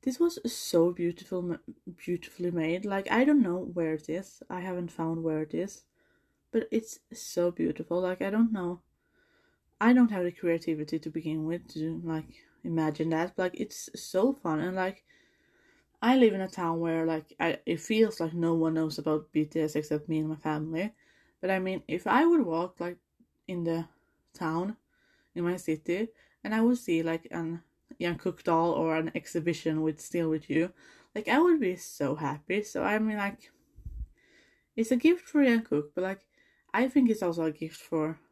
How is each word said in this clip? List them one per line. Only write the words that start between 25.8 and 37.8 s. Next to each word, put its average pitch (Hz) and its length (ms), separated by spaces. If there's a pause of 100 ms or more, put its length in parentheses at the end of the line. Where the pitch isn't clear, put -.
and 208 120
I 220 60
would 240 180
see, 165 240
like, 165 280
an 170 320 (380)
Jungkook 170 420
doll 170 300
or 160 240
an 160 180
exhibition 160 680
with 156 180
Still 165 300
With 156 200
You, 165 220 (420)
like, 220 140
I 254 100
would 330 220
be 180 160
so 143 400
happy. 156 460
So, - 200
I 208 160
mean, 214 200
like, 202 320 (1200)
it's 226 160
a 254 60
gift 330 320
for 294 160
Jungkook, 226 500
but, 180 80
like, 190 240 (480)
I 247 140
think 254 200
it's 214 140
also 170 220
a 156 80
gift 160 280